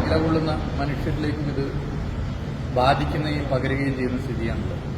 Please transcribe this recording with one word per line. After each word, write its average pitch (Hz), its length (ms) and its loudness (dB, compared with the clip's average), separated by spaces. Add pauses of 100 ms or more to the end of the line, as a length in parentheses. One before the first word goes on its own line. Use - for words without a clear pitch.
നിലകൊള്ളുന്ന 160 480 4 (280)
മനുഷ്യരിലേക്കും 147 720 0
ഇത് 139 120 0 (1120)
ബാധിക്കുകയും 147 720 2
പകരുകയും 135 460 0
ചെയ്യുന്ന 123 260 0
സ്ഥിതിയാണുള്ളത്. 110 580 -2 (160)